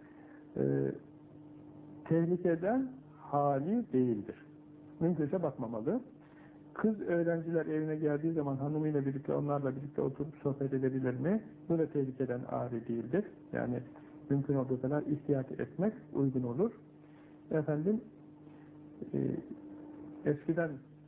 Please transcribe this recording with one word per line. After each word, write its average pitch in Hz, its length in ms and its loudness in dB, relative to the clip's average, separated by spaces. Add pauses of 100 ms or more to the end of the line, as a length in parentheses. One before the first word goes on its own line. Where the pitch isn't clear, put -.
(580)
E, 67 340 2 (1120)
tehlikeden 175 840 4 (320)
hali 143 720 2
değildir. 123 520 2 (540)
Mümkünse 165 440 2
bakmamalı. 131 580 0 (720)
Kız 214 280 2
öğrenciler 170 640 2
evine 156 300 0
geldiği 156 380 2
zaman 143 220 0
hanımıyla 151 500 2
birlikte, 139 280 0
onlarla 143 420 2
birlikte 143 260 -4
oturup 143 340 -2
sohbet 139 380 -2
edebilir 131 460 2
mi? 185 220 2 (280)
Bu 170 80 4
da 160 80 4
tehlikeden 131 540 0 (100)
ari 120 380 -2
değildir. 117 380 0 (280)
Yani 120 260 0 (500)
mümkün 139 260 4
olduğu 127 260 2
kadar 147 200 2
ihtiyat 143 500 2
etmek - 420 0 (200)
uygun 135 300 4
olur. 131 280 2 (800)
Efendim, 156 500 2 (1120)
e, 69 60 2 (1040)
eskiden 156 460 2 (360)